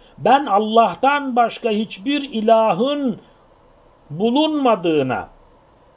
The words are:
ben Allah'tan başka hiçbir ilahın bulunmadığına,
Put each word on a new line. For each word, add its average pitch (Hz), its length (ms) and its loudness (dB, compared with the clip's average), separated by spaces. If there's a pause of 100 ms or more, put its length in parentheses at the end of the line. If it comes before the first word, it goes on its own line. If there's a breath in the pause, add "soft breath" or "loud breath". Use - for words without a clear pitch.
(180 soft breath)
ben 247 280 2
Allah'tan 226 920 0
başka 233 340 0
hiçbir 220 520 -4
ilahın 220 1000 0 (880 soft breath)
bulunmadığına, 190 1200 0 (680)